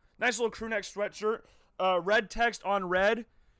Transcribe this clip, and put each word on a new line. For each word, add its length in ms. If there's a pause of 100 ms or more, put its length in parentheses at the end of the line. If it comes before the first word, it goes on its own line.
(180)
nice 200
little 120
crew 200
neck 140
sweatshirt, 580 (360)
uh, 240
red 280
text 340
on 240
red. 380 (340)